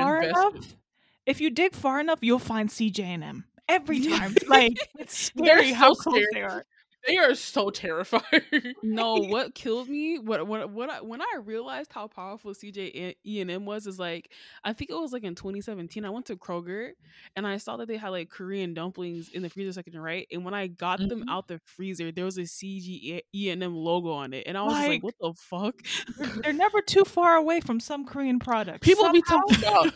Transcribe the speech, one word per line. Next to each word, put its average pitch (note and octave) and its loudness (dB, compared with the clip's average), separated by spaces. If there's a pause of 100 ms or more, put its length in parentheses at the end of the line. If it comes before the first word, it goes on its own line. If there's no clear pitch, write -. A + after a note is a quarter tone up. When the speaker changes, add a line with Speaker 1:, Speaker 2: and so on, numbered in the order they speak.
Speaker 1:
far D4+ 4
Speaker 2:
investment. F4+ 4
Speaker 1:
enough, - -18 (500)
if C4+ 0
you D#4 2
dig E4+ 2
far C4+ 0
enough, D#4+ 0
you'll A#3+ 4
find A3 -2
C G#3+ 0
J F#3+ -6
and F3 -8
M. D3 -12 (240)
Every D#4+ 2
Speaker 3:
Yeah. D#4+ 2
Speaker 1:
time. G3 -2 (140)
Like, B3 8 (100)
Speaker 3:
<laughs> - -20
Speaker 1:
it's - -4
Speaker 2:
They're D#4+ 8
Speaker 1:
scary C4+ 6
how C4 8
Speaker 2:
so - -4
Speaker 1:
close B3 2
Speaker 2:
scared. G#3 4
Speaker 1:
they G#3 -6
are. G3 -8 (400)
Speaker 2:
They E4+ 4
are C#4+ 6
so - -2
terrifying. F#3 -2 (280)
<laughs> C4+ -2
Speaker 3:
No, A3 0
what G#3 0
killed B3 -4
me, D4+ -4
what, G#3+ -4
what, G#3+ -6
what A#3 -8
I, D4 -8
when A3+ -12
I G#4 -6
realized B3+ -10
how A3 -12
powerful G3+ -14
C G#3 -18
J G3 -10
and F3+ -10 (120)
E G#3 -6
and F3+ -6
M G3 -8
was, G#3 -8
is, F#3+ -12
like, E3+ -8 (320)
I G#3+ -6
think C#4 -10
it - -8
was, D#4 -6
like, B3 -8
in F3+ -6
twenty G3 -8
seventeen, G3+ -10
I F#3+ -6
went A#3+ -8
to G3 -8
Kroger F3+ -8 (440)
and G3+ -6
I G3+ -4
saw A3+ -10
that A3+ -6
they A3 -4
had, G#3+ -8
like, F3+ -6
Korean F#3+ -6
dumplings E3+ -8
in F#3 -8
the E3+ -8
freezer F#3+ -8
section, E3+ -14
right? D#3+ -6
And F3+ -8
when F#3+ -8
I G3 -4
got F3+ -4
them F#3+ -2 (100)
Speaker 2:
Mm-hmm. E3+ -10
Speaker 3:
out F3+ -6
the E3 -12
freezer, F3 -10
there F3+ -6
was F#3 -6
a F3 -6
C F#3+ -10
G F3 -10 (120)
E G3 -2
and F3+ -4
M F3+ -4
logo E3 0
on C3+ -6
it. C3 -8
And F3+ -6
I G3 -4
was G#3+ 0
just D4 0
like, C#4+ 0
Speaker 1:
Like, - -
Speaker 3:
"What G#3 -6
the E3+ -4
fuck?" G3 -6 (240)
<laughs> - -10
Speaker 1:
they're, A#3 -6
they're D4+ 0
never G#4 4
too G4 6
far F4 6
away D#4+ 4
from A3+ -2
some C#4+ -8
Korean C4 -2
product. G#3+ -4
Speaker 2:
People F#4+ 8
be E4+ 8
Speaker 1:
Somehow. F4 6
Speaker 2:
talking - 6 (380)